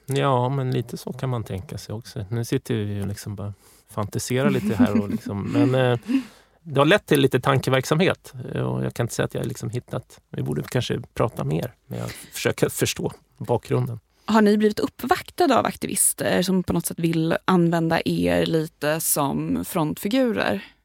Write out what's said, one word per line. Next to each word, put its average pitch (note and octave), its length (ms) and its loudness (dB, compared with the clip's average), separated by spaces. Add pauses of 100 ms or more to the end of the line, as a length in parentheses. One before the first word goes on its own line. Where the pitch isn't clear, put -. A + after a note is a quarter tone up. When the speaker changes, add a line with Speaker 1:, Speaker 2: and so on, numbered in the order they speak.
Speaker 1:
Ja, C3+ 440 2
men C3 220 -2
lite B2+ 260 -4
så - 160 -8
kan C3 160 -4
man A#2+ 140 -2
tänka - 340 -8
sig - 180 -10
också. A2 340 -10
Nu A#2 160 -2
sitter C3 300 -2
vi G#2 180 -2
ju G2 120 -4
liksom G2+ 300 -8
bara G2+ 180 -8 (360)
fantiserar - 600 -2
lite G3 260 0
här - 260 4
och G2+ 80 -2
liksom, - 340 -4
Speaker 2:
<laughs> - 100 -6
Speaker 1:
men, C3 220 4
eh, B2+ 240 4 (600)
det C#3 180 0
har C#3+ 60 8
lett G3 200 6
till C#3+ 140 4
lite C3 200 4
tankeverksamhet, C3+ 920 2 (200)
och B2+ 320 -2
jag C3 80 -4
kan A#2+ 100 -2
inte A#2 100 -6
säga C3+ 120 0
att - 80 -6
jag - 120 -4
liksom A#2+ 240 -8
hittat... - 600 -8
Vi B2+ 140 -8
borde C#3+ 200 -4
kanske B2 360 -4 (140)
prata B2+ 300 -2
mer C#3 300 -4 (140)
med A#2 160 -8
att A#2 80 -8
försöka - 580 -2
förstå A#2+ 420 -2 (260)
bakgrunden. B2 640 -2 (260)
Speaker 2:
Har A3 160 4
ni G#3 160 6
blivit G#3+ 220 2
uppvaktade - 800 0
av - 80 4
aktivister - 760 0
som F#3 220 2
på F#3+ 100 -2
något E3+ 120 0
sätt - 140 -8
vill E3 360 2 (100)
använda E3+ 600 2
er F3 400 2
lite D#3+ 540 -2
som D3+ 640 -2
frontfigurer? G3 1080 0 (100)